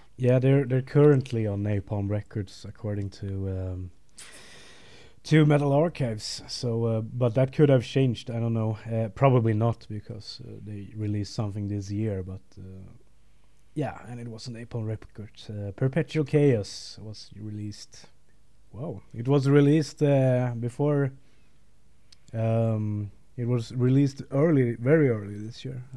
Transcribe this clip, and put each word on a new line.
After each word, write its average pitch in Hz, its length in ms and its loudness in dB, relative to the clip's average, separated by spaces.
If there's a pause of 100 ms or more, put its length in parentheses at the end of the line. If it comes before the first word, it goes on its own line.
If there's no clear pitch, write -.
(180)
Yeah, 127 220 4
they're, 135 260 4
they're 127 180 0
currently 131 640 4
on 101 160 -2
Napalm 101 460 -2
Records, 104 580 -6
according 101 420 -6 (120)
to, 101 60 -8 (220)
um, 92 420 -6 (1300)
to 151 220 6
Metal 143 280 4
Archives. 139 720 -2
So, 117 380 -4
uh, 113 160 0
but 120 340 -2
that 131 180 2
could 147 160 4
have 127 140 4
changed. 131 460 -2
I 117 100 -6
don't 117 140 -2
know. 110 240 -2 (140)
Uh, 113 180 -2
probably 123 440 4
not, 113 360 -2
because, 107 540 -14
uh, 117 80 -16 (120)
they 101 320 -14
released 104 380 -4
something 104 340 -4
this 101 240 -6
year. 104 320 -2
But, 92 180 -12 (160)
uh, 95 340 -16 (840)
yeah, 143 240 -6 (100)
and 120 120 -14
it 120 80 -12
was 113 200 -14
on 123 80 -10
Napalm 113 320 -8
Records. - 640 -12
Uh, 101 260 -8
Perpetual 151 500 -2
Chaos 135 760 0
was 107 340 -16
released. 104 680 -12 (680)
Wow, 107 280 -10 (120)
it 117 140 -6
was 139 220 4
released, 143 540 4
uh, 131 560 4
before. 139 520 0 (1200)
Um, 110 800 0 (260)
it 120 100 -4
was 120 260 -2
released 131 480 2 (100)
early, 139 440 4
very 139 340 4
early 101 260 -4
this 107 300 -12
year. 131 180 -10 (140)